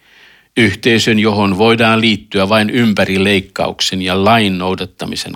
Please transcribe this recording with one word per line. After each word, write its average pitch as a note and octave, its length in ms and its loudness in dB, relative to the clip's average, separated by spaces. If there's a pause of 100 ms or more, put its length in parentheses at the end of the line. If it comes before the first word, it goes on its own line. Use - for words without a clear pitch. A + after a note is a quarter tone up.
(560)
yhteisön, A2+ 600 2
johon G2+ 400 0
voidaan A2+ 420 4
liittyä G2+ 480 0
vain G#2+ 220 2
ympärileikkauksen F#2+ 1300 -2
ja F#2 220 -2
lain G#2 340 2
noudattamisen F2+ 760 -8